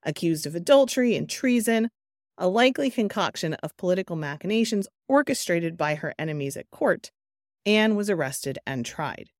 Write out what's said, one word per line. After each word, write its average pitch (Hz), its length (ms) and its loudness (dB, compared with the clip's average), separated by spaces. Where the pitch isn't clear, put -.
Accused 160 420 -2
of 151 80 -8
adultery 247 600 4
and 123 120 -4
treason, 233 600 2
a 185 120 0
likely 254 420 4
concoction 190 640 -2
of - 220 -10
political 180 400 -2
machinations 190 720 -2
orchestrated 175 680 0
by 151 180 0
her 151 240 -8
enemies 147 380 -4
at - 140 -16
court, - 400 -2
Anne 214 320 4
was 208 140 -2
arrested 139 560 -4
and 127 180 -4
tried. - 560 -8